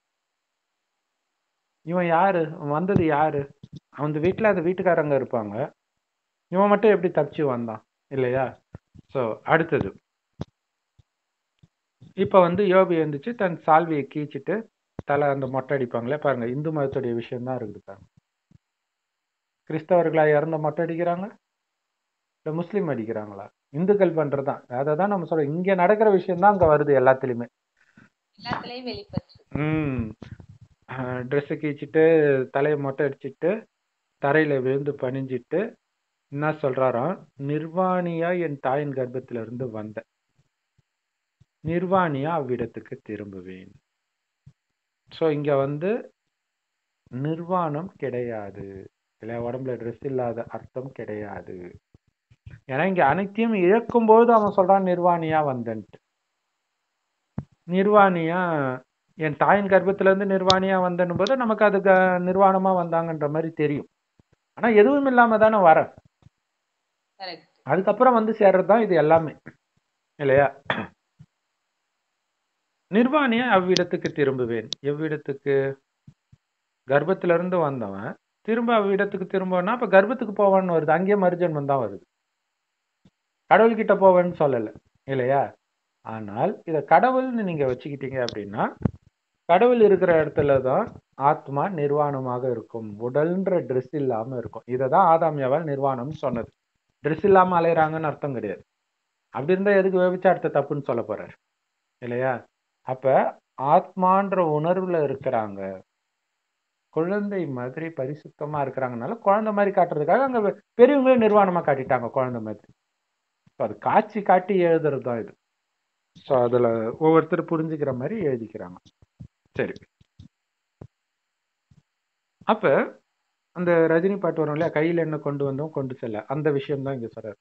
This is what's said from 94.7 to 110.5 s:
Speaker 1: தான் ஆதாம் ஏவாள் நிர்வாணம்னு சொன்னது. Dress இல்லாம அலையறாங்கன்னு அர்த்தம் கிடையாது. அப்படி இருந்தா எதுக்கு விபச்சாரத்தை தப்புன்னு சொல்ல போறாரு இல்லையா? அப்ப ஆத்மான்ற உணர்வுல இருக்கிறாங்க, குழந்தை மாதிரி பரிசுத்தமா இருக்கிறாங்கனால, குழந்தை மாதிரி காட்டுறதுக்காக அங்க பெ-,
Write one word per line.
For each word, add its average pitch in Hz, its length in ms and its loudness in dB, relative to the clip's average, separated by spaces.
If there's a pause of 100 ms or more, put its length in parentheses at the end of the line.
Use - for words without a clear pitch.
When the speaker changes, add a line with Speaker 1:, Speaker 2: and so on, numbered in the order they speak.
Speaker 1:
தான் 180 180 4
ஆதாம் 160 320 2
ஏவாள் 139 260 -2
நிர்வாணம்னு 135 520 -4
சொன்னது. 120 320 -6 (540)
Dress 156 220 -2
இல்லாம 185 300 6
அலையறாங்கன்னு 160 540 0
அர்த்தம் 143 240 -6
கிடையாது. 104 300 -8 (720)
அப்படி 139 200 -2
இருந்தா 196 180 0
எதுக்கு 190 280 2
விபச்சாரத்தை 180 520 0
தப்புன்னு 143 380 -2
சொல்ல 117 120 -2
போறாரு 104 320 -8 (680)
இல்லையா? 123 320 -4 (540)
அப்ப 131 180 -6 (600)
ஆத்மான்ற 185 760 2 (120)
உணர்வுல 175 520 -2
இருக்கிறாங்க, 113 580 -4 (1300)
குழந்தை 196 540 -4
மாதிரி 131 400 -8
பரிசுத்தமா 151 720 -10
இருக்கிறாங்கனால, 135 580 -6
குழந்தை 214 360 0
மாதிரி 202 200 0
காட்டுறதுக்காக 175 500 2
அங்க 254 160 -2
பெ-, 196 200 -2 (160)